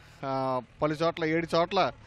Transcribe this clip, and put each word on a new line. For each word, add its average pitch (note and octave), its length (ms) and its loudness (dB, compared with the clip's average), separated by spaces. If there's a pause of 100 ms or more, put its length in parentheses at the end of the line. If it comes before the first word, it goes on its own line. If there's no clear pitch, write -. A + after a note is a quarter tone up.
(240)
ఆ, C3 360 -2 (220)
పలు D3+ 120 2
చోట్ల, E3 300 -2
ఏడు D#3+ 320 0
చోట్ల E3+ 360 2 (140)